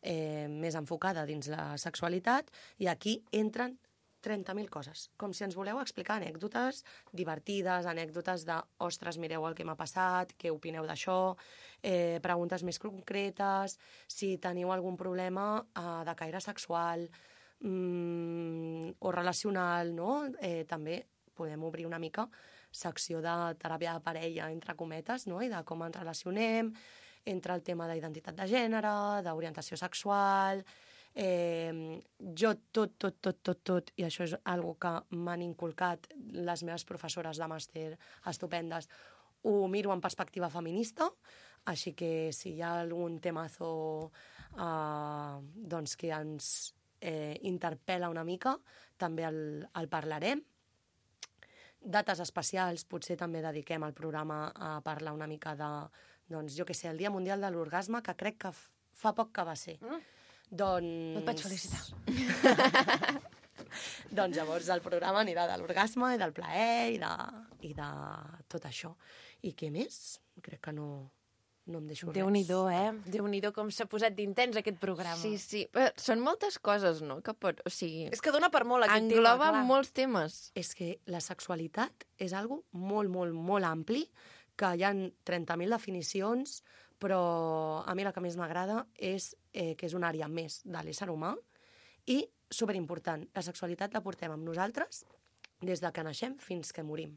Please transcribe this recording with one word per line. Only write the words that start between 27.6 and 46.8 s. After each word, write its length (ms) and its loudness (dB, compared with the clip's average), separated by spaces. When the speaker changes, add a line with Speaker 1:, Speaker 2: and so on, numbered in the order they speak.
Speaker 1:
tema 240 -2
d'identitat 480 -6
de 120 -2
gènere, 440 4
d'orientació 540 -4
sexual. 840 4
Em, 840 0
jo 200 4
tot, 260 2
tot, 220 0
tot, 220 0
tot, 220 0
tot, 340 2
i 80 0
això 180 -2
és 200 -2
algo 340 -2
que 140 0
m'han 260 -2
inculcat 640 -2
les 320 -2
meves 220 -6
professores 520 -6
de 120 -4
màster 380 -8
estupendes, 600 -4
ho 240 6
miro 240 2
en 100 0
perspectiva 480 -2
feminista, 600 0
així 280 -4
que 380 -2
si 220 -6
hi 80 -6
ha 180 -2
algun 400 -2
temazo, 920 -4
eh, 880 -2
doncs 320 -4
que 160 -2
ens, 600 -4